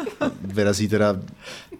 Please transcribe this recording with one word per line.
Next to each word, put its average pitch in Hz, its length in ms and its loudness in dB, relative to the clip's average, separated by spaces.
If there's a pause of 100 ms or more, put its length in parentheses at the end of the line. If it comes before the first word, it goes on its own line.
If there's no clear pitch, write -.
(420)
Vyrazí 101 460 2
teda 104 280 4 (640)